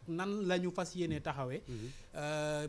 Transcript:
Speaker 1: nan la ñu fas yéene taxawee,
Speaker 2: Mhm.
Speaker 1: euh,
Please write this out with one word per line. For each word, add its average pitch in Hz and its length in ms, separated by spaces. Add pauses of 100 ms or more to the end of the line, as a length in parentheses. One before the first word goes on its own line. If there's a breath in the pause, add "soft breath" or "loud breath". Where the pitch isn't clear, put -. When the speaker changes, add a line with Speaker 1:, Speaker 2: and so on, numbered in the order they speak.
Speaker 1:
nan 190 400
la 180 100
ñu 180 140
fas 180 240
yéene 165 260
taxawee, 139 460
Speaker 2:
Mhm. 127 80 (400 loud breath)
Speaker 1:
euh, 151 540